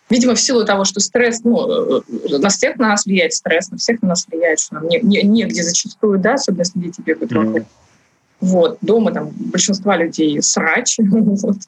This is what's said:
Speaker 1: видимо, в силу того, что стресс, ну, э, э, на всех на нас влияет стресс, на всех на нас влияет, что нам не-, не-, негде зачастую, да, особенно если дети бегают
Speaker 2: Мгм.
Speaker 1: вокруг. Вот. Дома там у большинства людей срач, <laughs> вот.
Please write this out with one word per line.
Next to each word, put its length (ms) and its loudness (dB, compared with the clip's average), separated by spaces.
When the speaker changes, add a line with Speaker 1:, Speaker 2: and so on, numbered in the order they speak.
Speaker 1:
видимо, 240 4
в 60 0
силу 240 2
того, 200 0
что 160 -4
стресс, 440 0
ну, 540 0
э, 40 -4
э, 80 0
на 120 2
всех 280 -2
на 120 2
нас 160 0
влияет 280 0
стресс, 360 -2
на 80 -10
всех 240 -2
на 80 2
нас 180 -2
влияет, 320 0
что 160 -8
нам 120 -6
не-, 140 2
не-, 220 2
негде 380 2
зачастую, 560 0
да, 160 2
особенно 280 -2
если 180 -6
дети 220 -8
бегают 300 -4
Speaker 2:
Мгм. 140 2
Speaker 1:
вокруг. 200 -2
Вот. 420 2
Дома 300 2
там 160 -6
у 40 -12
большинства 440 0
людей 460 0
срач, 560 -2
<laughs> 20 0
вот. 560 2